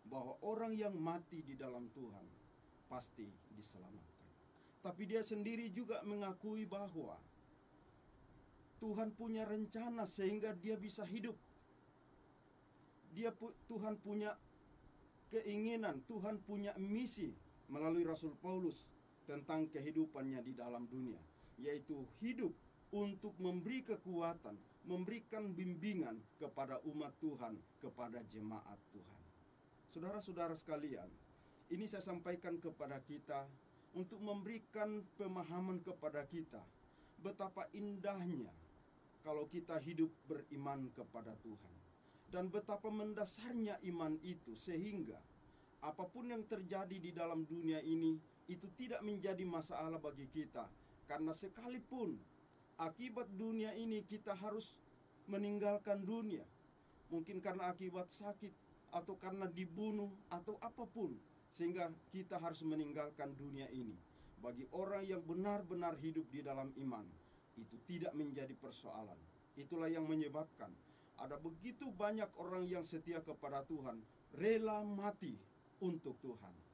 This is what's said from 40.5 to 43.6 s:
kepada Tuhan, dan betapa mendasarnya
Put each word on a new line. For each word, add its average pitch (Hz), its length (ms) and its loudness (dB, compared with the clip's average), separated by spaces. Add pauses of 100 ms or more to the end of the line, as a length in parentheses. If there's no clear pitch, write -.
kepada 113 480 -8
Tuhan, 107 320 -10 (560)
dan 180 160 0
betapa 208 400 0
mendasarnya 214 1040 0